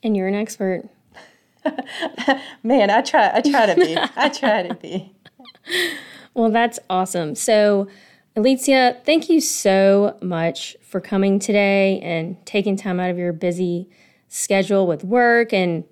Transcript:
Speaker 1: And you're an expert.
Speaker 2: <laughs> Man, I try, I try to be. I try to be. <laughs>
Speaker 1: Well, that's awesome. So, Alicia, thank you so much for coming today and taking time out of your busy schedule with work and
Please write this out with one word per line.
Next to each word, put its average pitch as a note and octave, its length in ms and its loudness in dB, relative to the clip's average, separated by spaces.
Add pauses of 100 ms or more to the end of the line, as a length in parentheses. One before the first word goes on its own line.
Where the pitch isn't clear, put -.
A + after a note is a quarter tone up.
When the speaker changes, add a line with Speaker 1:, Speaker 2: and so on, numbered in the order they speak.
Speaker 1:
And A3 140 0
you're F#3+ 120 -2
an G3 60 0
expert. G3 540 -4 (760)
Speaker 2:
<laughs> - 960 -6
Man, A3+ 280 2
I A3+ 120 4
try, A#3+ 320 2
I - 60 2
try C#4 260 2
to F#3+ 80 2
be. E4+ 220 2 (200)
I D4 120 0
try A3 340 0
to F3 120 -6
be. - 380 -10 (540)
<laughs> F4 260 -4 (420)
Speaker 1:
Well, A3+ 160 2
that's A#3 300 0 (100)
awesome. F#3 460 -2
So, G#3 500 2 (500)
Alicia, B3+ 720 2
thank D#4+ 240 0
you D#4+ 100 4
so G3 800 2
much E3+ 640 -6
for - 180 -8
coming G3 380 0
today G3 640 2
and E3+ 440 -6
taking G3+ 320 -2
time F#3 220 -4
out F3+ 120 -2
of F3 80 -4
your F3 140 -2
busy F3 560 -4 (400)
schedule G3 600 0
with E3 160 -2
work A#3 480 2
and F3 400 -2